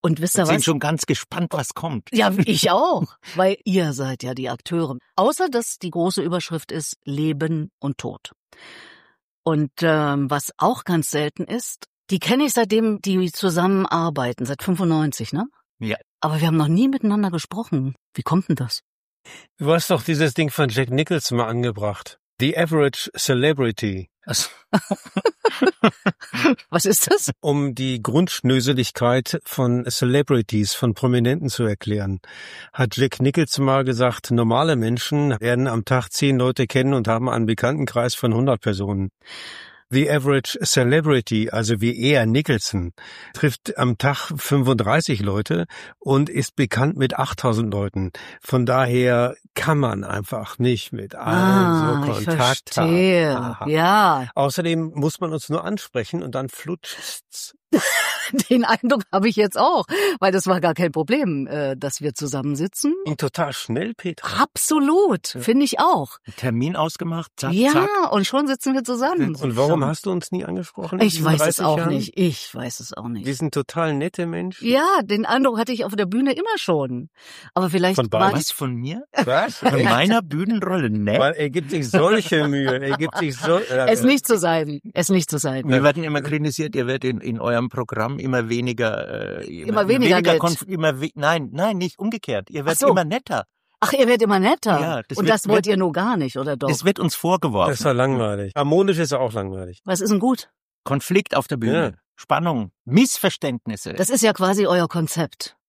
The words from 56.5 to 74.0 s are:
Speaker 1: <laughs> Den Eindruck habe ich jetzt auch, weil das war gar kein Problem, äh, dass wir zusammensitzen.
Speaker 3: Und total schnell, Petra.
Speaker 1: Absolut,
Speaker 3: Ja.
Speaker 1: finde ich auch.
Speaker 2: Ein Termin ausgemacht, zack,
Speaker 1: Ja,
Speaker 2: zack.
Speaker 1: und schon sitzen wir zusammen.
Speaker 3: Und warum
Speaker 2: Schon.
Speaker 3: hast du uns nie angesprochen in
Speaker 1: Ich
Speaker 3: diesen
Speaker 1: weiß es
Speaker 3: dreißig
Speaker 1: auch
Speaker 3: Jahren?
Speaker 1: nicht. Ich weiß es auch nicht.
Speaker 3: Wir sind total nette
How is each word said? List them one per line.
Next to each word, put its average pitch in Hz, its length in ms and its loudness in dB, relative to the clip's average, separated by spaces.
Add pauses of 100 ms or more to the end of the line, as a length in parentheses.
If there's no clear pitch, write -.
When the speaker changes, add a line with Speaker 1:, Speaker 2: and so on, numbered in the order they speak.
Speaker 1:
<laughs> - 80 4 (720)
Den 240 120 4
Eindruck 226 380 2 (100)
habe 196 160 2
ich 208 80 0
jetzt 208 220 2
auch, 294 280 2 (340)
weil 190 120 4
das 185 140 0
war 180 160 2
gar 165 140 2
kein 175 160 0
Problem, 160 560 0
äh, 139 280 -4
dass 131 260 -6
wir 147 120 -4
zusammensitzen. 147 800 -2 (120)
Speaker 3:
Und 147 140 -4
total 143 340 -2
schnell, 175 420 -4
Petra. - 480 -4
Speaker 1:
Absolut, 302 920 0
Speaker 3:
Ja. 127 80 -8
Speaker 1:
finde 254 240 2
ich - 140 -4
auch. 262 380 2 (100)
Speaker 2:
Ein 110 80 -18
Termin 127 400 -2
ausgemacht, 165 600 -4
zack, - 160 -2
Speaker 1:
Ja, 247 180 4
Speaker 2:
zack. 381 400 2
Speaker 1:
und 202 140 2
schon 285 220 0
sitzen 269 280 -2
wir 262 80 0
zusammen. 254 520 0
Speaker 3:
Und 131 200 -4
warum 156 260 2
Speaker 2:
Schon. 147 40 0
Speaker 3:
hast 156 200 -4
du 196 60 -2
uns 175 200 -4
nie 185 140 -6
angesprochen 180 540 -8
in 214 80 6
Speaker 1:
Ich 170 60 2
Speaker 3:
diesen 160 120 -2
Speaker 1:
weiß 160 80 4
es 147 60 2
Speaker 3:
dreißig 165 260 2
Speaker 1:
auch 156 140 4
Speaker 3:
Jahren? 170 100 0
Speaker 1:
nicht. - 300 -4
Ich 180 340 0
weiß 123 280 -10
es - 120 -14
auch 117 140 -10
nicht. 117 180 -6
Speaker 3:
Wir 139 100 -2
sind 147 180 -4
total 156 420 -2
nette 170 320 -4